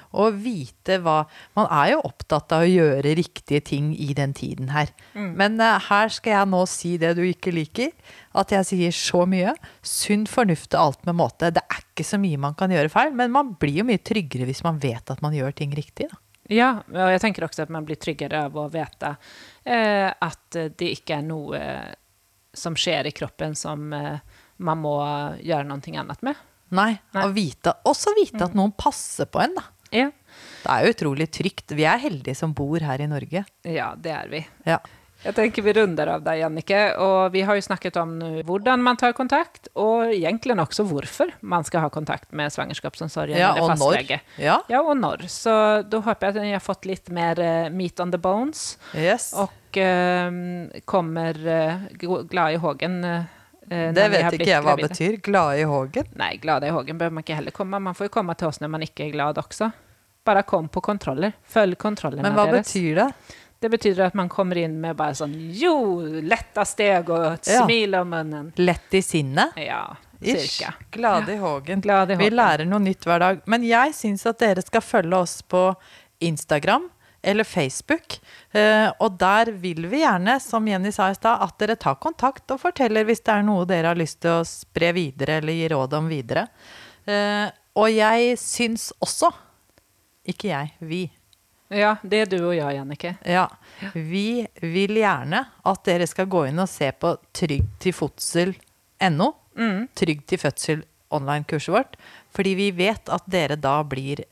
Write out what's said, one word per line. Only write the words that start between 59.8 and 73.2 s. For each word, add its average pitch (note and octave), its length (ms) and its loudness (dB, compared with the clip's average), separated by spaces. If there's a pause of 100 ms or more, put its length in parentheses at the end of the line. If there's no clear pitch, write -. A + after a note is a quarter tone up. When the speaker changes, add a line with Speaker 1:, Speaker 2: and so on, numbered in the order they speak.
Speaker 2:
Bare G3+ 180 4
kom D#3+ 260 0
på - 140 -6
kontroller. G3 500 -2 (160)
Følg F#3+ 300 2
kontrollene F#3 440 -4
Speaker 1:
Men G3+ 120 0
hva G#3 160 4
Speaker 2:
deres. G#3 220 2
Speaker 1:
betyr E3 220 0
det? A#3+ 200 2 (440)
Speaker 2:
Det A3+ 120 -2
betyr G#3 340 2
at F3+ 100 2
man F3+ 140 0
kommer F3+ 280 0
inn D#3+ 240 -2
med E3 180 -4
bare D3+ 180 0
sånn, D3 160 -6 (220)
jo, A#3 460 2 (220)
letta E3+ 440 -2
steg F#3+ 420 2
og E3 240 2
et - 140 -8
Speaker 1:
Ja. A#3 180 6
Speaker 2:
smil G#3+ 380 2
om F3 80 -4
munnen. D#3 480 -6
Speaker 1:
Lett F3+ 340 2
i F#3+ 80 4
sinnet? D#3 560 0
Speaker 2:
Ja, - 400 -8 (240)
Speaker 1:
Ish. D#3+ 380 -2
Speaker 2:
cirka. - 160 -6 (180)
Speaker 1:
Glad G#3 380 2
i G#3 60 -4
Speaker 2:
Ja. G#3 40 -4
Speaker 1:
hågen. D#3+ 400 -2
Speaker 2:
Glad G3 300 4
i G3 60 0
Speaker 1:
Vi F#3 120 4
Speaker 2:
hågen. A3+ 80 0
Speaker 1:
lærer E3 300 4
noe G3 140 2
nytt F#3+ 240 0
hver E3+ 140 4
dag. F#3 280 2